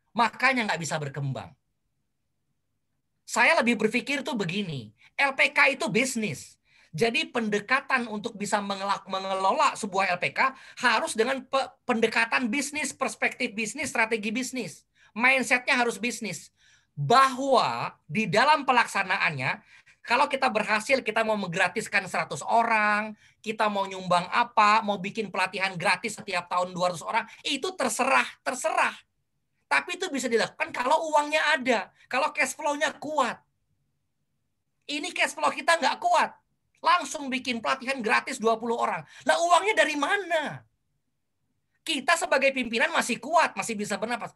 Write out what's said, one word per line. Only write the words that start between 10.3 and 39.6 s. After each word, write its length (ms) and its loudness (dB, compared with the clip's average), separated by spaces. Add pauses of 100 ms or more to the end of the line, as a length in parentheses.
K 180 2 (240)
harus 400 0
dengan 240 0
pe-, 280 -2 (160)
pendekatan 640 0
bisnis, 440 -4
perspektif 640 -4
bisnis, 340 -6
strategi 400 0
bisnis. 560 -6 (300)
Mindsetnya 640 2
harus 200 0
bisnis. 540 -8 (420)
Bahwa 1000 2 (100)
di 240 -2
dalam 380 4
pelaksanaannya, 1000 0 (400)
kalau 240 2
kita 220 0
berhasil, 500 0
kita 240 0
mau 140 0
menggratiskan 680 0
seratus 400 -6
orang, 720 2 (240)
kita 300 -2
mau 160 -2
nyumbang 420 0
apa, 540 4
mau 160 -2
bikin 320 -6
pelatihan 480 -2
gratis 400 0
setiap 320 -4
tahun 240 0
dua 180 0
ratus 80 -12
orang, 240 -4 (160)
itu 320 -4
terserah, 540 0 (180)
terserah. 480 -2 (720)
Tapi 320 -2
itu 160 -6
bisa 160 -2
dilakukan 400 -2
kalau 400 0
uangnya 320 2 (160)
ada, 220 0 (260)
kalau 240 0
cash 240 -2
flow-nya 480 -2
kuat. 400 -2 (1400)
Ini 240 -6
cash 240 2
flow 160 0
kita 320 2
nggak 160 2
kuat, 320 4 (480)
langsung 480 2
bikin 320 -4
pelatihan 400 -2
gratis 400 0
dua 220 2
puluh 180 -4
orang. 240 -2 (240)
Lah 160 4
uangnya 400 4